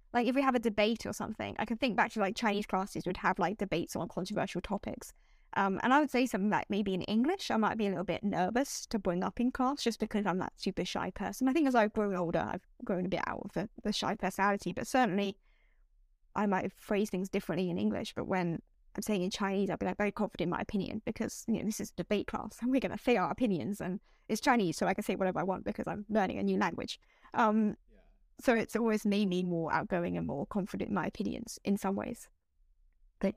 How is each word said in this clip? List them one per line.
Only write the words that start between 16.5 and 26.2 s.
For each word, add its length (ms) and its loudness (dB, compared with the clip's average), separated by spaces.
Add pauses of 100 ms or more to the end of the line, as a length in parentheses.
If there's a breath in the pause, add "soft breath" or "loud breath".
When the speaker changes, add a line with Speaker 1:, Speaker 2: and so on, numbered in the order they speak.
Speaker 1:
have 100 -2
phrased 380 0
things 180 -2
differently 400 0
in 100 0
English. 340 -2
But 140 -6
when 340 0 (340)
I'm 60 6
saying 220 4
in 80 0
Chinese, 400 2
I'll 60 0
be, 100 0
like, 100 -2
very 140 2
confident 360 0
in 40 0
my 100 -2
opinion 440 -2
because, 420 -4
you 80 2
know, 100 -2
this 140 -2
is 120 -8
a 40 -20
debate 320 -2
class 340 -8
and 80 0
we're 120 4
gonna 160 -2
say 200 4
our 140 2
opinions, 500 0
and 180 -4 (280)
it's 140 -2
Chinese, 360 4
so 80 2
I 80 4
can 100 -4
say 120 0
whatever 240 0
I 40 0
want 200 -2
because 240 -4
I'm 220 -6
learning 280 2